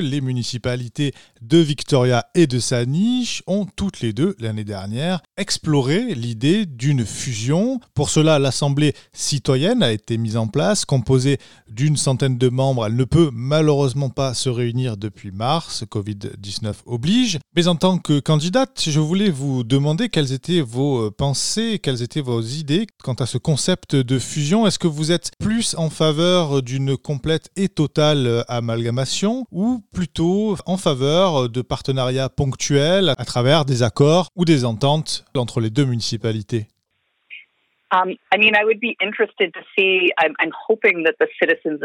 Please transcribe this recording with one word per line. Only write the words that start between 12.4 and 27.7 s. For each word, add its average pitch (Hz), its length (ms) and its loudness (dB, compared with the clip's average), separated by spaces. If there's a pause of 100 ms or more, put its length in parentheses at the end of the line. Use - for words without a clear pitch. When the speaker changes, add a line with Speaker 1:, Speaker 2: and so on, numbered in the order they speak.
Speaker 1:
membres. 127 380 0
Elle 110 100 -2
ne 131 80 2
peut 156 260 4
malheureusement 139 760 0
pas 135 240 -2
se - 160 -4
réunir 120 480 -2
depuis 101 340 -10
mars, 117 580 -4
covid 104 300 -6 (200)
dix-neuf 101 480 -8
oblige. 175 520 0 (160)
Mais 170 140 2
en 175 80 2
tant 185 220 2
que 147 200 2
candidate, 165 680 0
je 147 100 2
voulais 185 320 2
vous 135 320 -2
demander 147 460 2
quelles 143 240 0
étaient 160 300 0
vos, 127 400 0
euh, 107 80 0
pensées, 190 720 -2
quelles 123 200 -2
étaient 131 200 -4
vos 120 180 -2
idées 147 460 -2 (160)
quant 131 120 -4
à 123 120 -2
ce - 100 -6
concept - 580 -2
de 131 240 2
fusion. 156 480 0
Est-ce 180 120 0
que 175 100 0
vous 156 240 -2
êtes - 260 -2
plus 220 380 -2
en 160 140 -2
faveur 156 720 2
d'une 135 340 -2
complète 156 600 -4
et 190 120 0
totale, 151 580 0